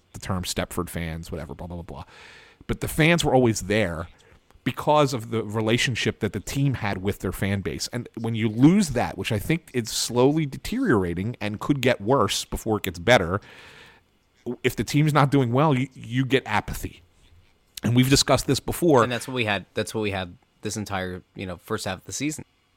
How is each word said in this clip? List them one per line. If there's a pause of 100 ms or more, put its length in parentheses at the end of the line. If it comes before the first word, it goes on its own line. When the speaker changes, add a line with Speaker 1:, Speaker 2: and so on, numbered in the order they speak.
(140)
Speaker 1:
the
term
Stepford
fans,
whatever,
blah,
blah,
blah,
blah. (640)
But
the
fans
were
always
there (560)
because
of
the
relationship
that
the
team
had
with
their
fan
base.
And (100)
when
you
lose
that,
which
I
think
is
slowly
deteriorating
and
could
get
worse
before
it
gets
better, (1200)
if
the
team's
not
doing
well,
you,
you
get
apathy. (840)
And
we've
discussed
this
before.
Speaker 2:
And
that's
what
we
had,
that's
what
we
had (240)
this
entire, (120)
you
know,
first
half
of
the
season. (320)